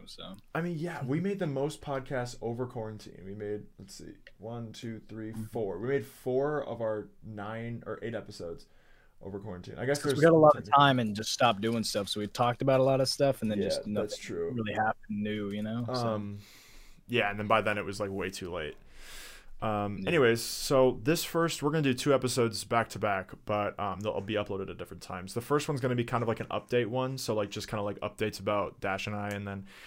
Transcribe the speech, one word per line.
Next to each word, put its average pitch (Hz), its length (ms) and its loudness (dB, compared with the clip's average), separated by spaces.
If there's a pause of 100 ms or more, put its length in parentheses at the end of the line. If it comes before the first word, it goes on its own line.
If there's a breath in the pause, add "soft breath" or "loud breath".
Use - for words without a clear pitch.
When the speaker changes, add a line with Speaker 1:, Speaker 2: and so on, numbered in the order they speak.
Speaker 1:
so. 90 300 -14 (200)
Speaker 2:
I 156 60 -2
mean, 175 180 -4
yeah, 165 280 -6
we 147 140 0
made 196 180 -2
the - 80 -2
most 143 340 -2
podcasts 131 640 -4
over 117 240 -4
quarantine. 110 580 -10
We 98 100 -10
made, 104 280 -4 (160)
let's - 160 -18
see, 80 180 -14 (240)
one, 113 380 -10
two, 113 340 -10
three, 110 220 -8
Speaker 1:
Mm-hmm. 107 140 -8
Speaker 2:
four. 101 340 -4
We 117 100 -4
made 135 160 0
four 135 600 0
of 113 180 -6
our 107 260 -2 (160)
nine 110 600 -8
or 110 160 -6
eight 117 120 -4
episodes 87 520 -10 (560 soft breath)
over 98 180 -8
quarantine. 98 380 -10
I 117 80 -4
guess 143 160 2
Speaker 1:
'Cause 147 100 2
we 151 80 2
Speaker 2:
there's 151 120 10
Speaker 1:
got - 20 -
a - 20 10
lot 156 180 12
of 120 100 -4
Speaker 2:
technical 139 160 6
Speaker 1:
time 139 180 8
and 107 180 2
just 110 160 -2
stopped 113 300 4
doing 113 200 2
stuff, - 280 -2
so 107 100 -4
we 104 60 -2
talked 120 340 0
about 135 200 6
a - 20 6
lot 135 180 6
of 127 80 2
stuff, 139 320 2
and 110 100 -2
then 104 60 0
Speaker 2:
Yeah, 92 120 2
Speaker 1:
just 78 160 0
Speaker 2:
that's - 20 -12
Speaker 1:
nothing 104 340 -2
Speaker 2:
true. 85 320 -4
Speaker 1:
really 110 220 -2
happened 107 480 -2
new, 104 280 -2
you 104 120 -4
know? 113 240 -4
So. 123 80 -4
Speaker 2:
Um, 104 460 -2 (680 loud breath)
yeah, 110 220 0
and 101 80 -6
then 104 80 -4
by 110 160 4
then 104 160 0
it 92 80 -4
was, 98 140 -6
like, 101 100 -2
way 95 180 -4
too 92 240 -8
late. 78 240 -6 (840 loud breath)
Um, 104 380 -2
Speaker 1:
Yeah. 180 100 -4
Speaker 2:
anyways, 120 340 6
so - 640 4
this 156 180 4
first, 165 400 0
we're 147 80 2
gonna 156 120 2
do 135 120 4
two 139 180 2
episodes 120 520 2
back 117 260 2
to - 80 -10
back, 98 320 0 (140)
but, 104 340 0
um, 95 220 -4
they'll 104 200 -2
be 101 140 -4
uploaded 98 360 -2
at 90 60 -10
different 90 280 -12
times. 92 300 -10
The 120 60 -2
first 147 280 0
one's 139 120 -2
gonna 127 140 2
be 120 80 2
kind 120 180 0
of 113 80 0
like 113 120 0
an 104 80 -8
update 120 380 0
one, 131 300 -2
so, 120 160 -4
like, 104 160 0
just 101 200 -8
kinda, 107 160 -4
like, 101 160 -4
updates 104 400 -4
about 101 400 -2
Dash 98 260 -2
and 104 80 -6
I, 104 140 -6
and 101 180 -6
then 98 200 -8 (200 loud breath)